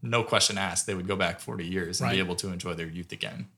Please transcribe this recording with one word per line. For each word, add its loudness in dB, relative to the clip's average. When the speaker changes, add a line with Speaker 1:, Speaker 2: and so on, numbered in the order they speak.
Speaker 1:
no 4
question 4
asked, 0
they 0
would -2
go 2
back 2
forty -6
years -2
and 2
be 2
Speaker 2:
Right. 4
Speaker 1:
able 0
to -2
enjoy -4
their -4
youth -8
again," -6